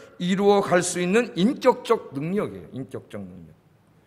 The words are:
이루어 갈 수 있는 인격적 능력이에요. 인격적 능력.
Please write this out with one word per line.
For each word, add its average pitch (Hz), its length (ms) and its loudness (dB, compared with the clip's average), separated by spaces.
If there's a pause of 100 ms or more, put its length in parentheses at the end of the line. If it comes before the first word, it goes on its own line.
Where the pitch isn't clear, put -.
(200)
이루어 196 420 4
갈 175 200 2
수 175 180 -4
있는 196 360 0
인격적 233 760 0
능력이에요. 139 580 -6
인격적 117 500 -14
능력. 90 280 -18 (580)